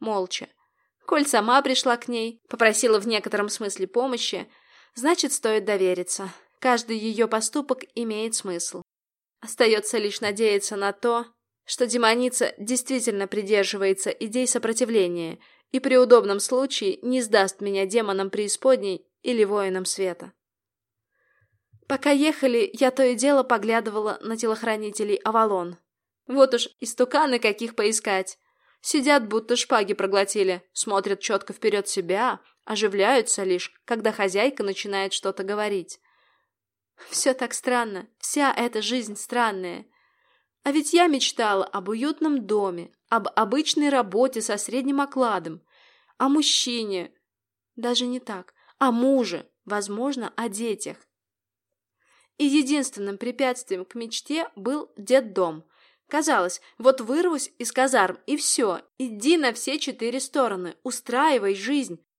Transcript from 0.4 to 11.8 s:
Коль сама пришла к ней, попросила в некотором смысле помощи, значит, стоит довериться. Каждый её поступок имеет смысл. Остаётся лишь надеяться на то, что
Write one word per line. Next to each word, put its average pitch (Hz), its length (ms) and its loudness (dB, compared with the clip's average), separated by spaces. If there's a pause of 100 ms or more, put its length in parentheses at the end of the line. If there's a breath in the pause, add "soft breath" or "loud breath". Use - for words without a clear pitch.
Коль - 200 2
сама 240 360 4
пришла 254 340 0
к 240 120 -12
ней, 226 400 -6
попросила 220 520 2
в 208 60 -8
некотором 208 420 -2
смысле 202 380 -6
помощи, 233 640 -4 (440 soft breath)
значит, 294 380 0
стоит 220 320 0
довериться. 185 640 0 (300 loud breath)
Каждый 226 400 0
её 220 300 0
поступок 254 560 -2 (100)
имеет 226 400 -6
смысл. 175 480 -8 (580)
Остаётся 220 560 2
лишь 208 240 -4
надеяться 208 560 0
на 202 160 -2
то, 233 320 -2 (400)
что - 220 0